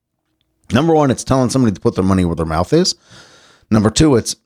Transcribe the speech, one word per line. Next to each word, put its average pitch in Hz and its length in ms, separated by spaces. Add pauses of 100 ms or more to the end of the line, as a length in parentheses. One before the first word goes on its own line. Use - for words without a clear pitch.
(720)
Number 160 200
one, 147 200
it's - 120
telling 131 260
somebody 123 220
to - 80
put 117 140
their 92 100
money 95 200
where 85 100
their 82 100
mouth 80 280
is. 175 240 (720)
Number 107 200
two, 151 260
it's, - 180 (120)